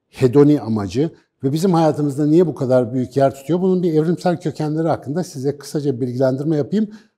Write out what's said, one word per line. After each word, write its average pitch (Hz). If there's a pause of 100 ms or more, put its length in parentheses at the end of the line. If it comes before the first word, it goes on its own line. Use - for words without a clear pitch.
hedoni 143
amacı 110 (320)
ve 135
bizim 170
hayatımızda 151
niye 160
bu 139
kadar 127
büyük 127
yer 135
tutuyor? 175
Bunun 185
bir 170
evrimsel 160
kökenleri 156
hakkında 147
size 139
kısaca 139
bilgilendirme 131
yapayım. 180 (280)